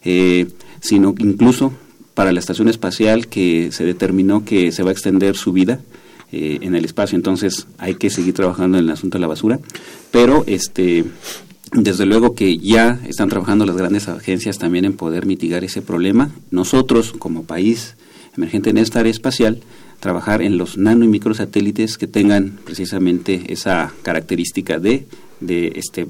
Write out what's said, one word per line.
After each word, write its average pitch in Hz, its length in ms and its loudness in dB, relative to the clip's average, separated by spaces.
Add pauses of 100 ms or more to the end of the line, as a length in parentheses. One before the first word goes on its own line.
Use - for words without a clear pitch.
eh, 90 440 4 (340)
sino 98 360 4
incluso 120 540 2 (420)
para 95 200 2
la 87 60 0
estación 95 280 0
espacial 113 600 0
que 85 440 0
se 85 140 -4
determinó 95 580 2
que 90 300 2
se 95 100 -4
va 92 60 2
a 95 40 0
extender 95 440 0
su - 160 -4
vida, 95 260 2 (540)
eh, 76 280 -4
en 90 140 -2
el 82 80 0
espacio. 95 320 -4
Entonces 92 520 -2 (100)
hay 90 180 -6
que 107 140 -2
seguir 92 240 0
trabajando 92 440 0
en 87 60 2
el 82 60 0
asunto 87 280 -6
de 90 40 -2
la 85 60 -2
basura, 107 320 -2 (520)
pero 131 340 6
este, 90 600 0 (680)
desde 101 320 2
luego 110 300 4
que 92 240 2
ya 113 480 4
están 101 220 -2
trabajando 101 360 0
las 90 100 -2
grandes 95 320 -2
agencias 92 520 -4
también 90 260 0
en 98 80 0
poder 87 320 -6
mitigar 90 380 -4
ese 95 180 -8
problema. 98 480 0 (220)
Nosotros, 117 680 0
como 82 260 -8
país 101 520 -2 (420)
emergente 98 320 -4
en 101 80 2
esta 113 220 0
área 113 120 2
espacial, 113 500 -2 (380)
trabajar 92 420 -2
en 95 160 0
los 87 200 -4
nano 110 280 4
y - 20 6
microsatélites 104 880 0
que - 100 -6
tengan 101 560 2
precisamente 90 840 -2
esa 87 440 -2 (120)
característica 85 760 -4
de, 117 280 0 (320)
de, 87 360 -4
este, - 340 -8